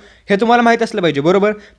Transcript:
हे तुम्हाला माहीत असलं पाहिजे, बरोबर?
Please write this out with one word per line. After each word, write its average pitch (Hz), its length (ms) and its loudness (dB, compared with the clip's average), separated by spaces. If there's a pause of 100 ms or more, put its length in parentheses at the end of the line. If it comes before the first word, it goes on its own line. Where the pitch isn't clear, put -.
(300)
हे 202 60 0
तुम्हाला 233 280 2
माहीत 233 200 2
असलं 220 180 -6
पाहिजे, 143 200 -2
बरोबर? 196 300 2 (280)